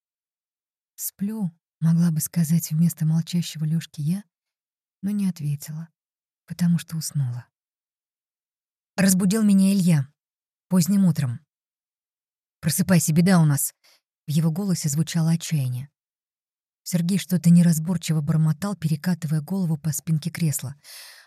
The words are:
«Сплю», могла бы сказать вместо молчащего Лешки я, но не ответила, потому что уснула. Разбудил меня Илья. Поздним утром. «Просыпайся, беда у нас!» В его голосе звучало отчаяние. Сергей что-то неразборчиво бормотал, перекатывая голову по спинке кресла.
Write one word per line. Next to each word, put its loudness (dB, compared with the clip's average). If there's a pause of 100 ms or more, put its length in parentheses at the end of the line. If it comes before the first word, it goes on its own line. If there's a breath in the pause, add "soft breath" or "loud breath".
(960)
«Сплю», -8 (300)
могла 2
бы -2
сказать -2
вместо 0
молчащего -2
Лешки -4
я, -4 (760)
но -4
не -2
ответила, -6 (580)
потому 0
что -8
уснула. -6 (1500)
Разбудил 2
меня 4
Илья. 2 (600)
Поздним 2
утром. 0 (1200)
«Просыпайся, 2
беда 4
у 6
нас!» 0 (520 soft breath)
В -10
его 0
голосе -2
звучало 0
отчаяние. -4 (920)
Сергей -2
что-то 0
неразборчиво 4
бормотал, 0
перекатывая -4
голову -4
по -6
спинке -4
кресла. -4 (500 loud breath)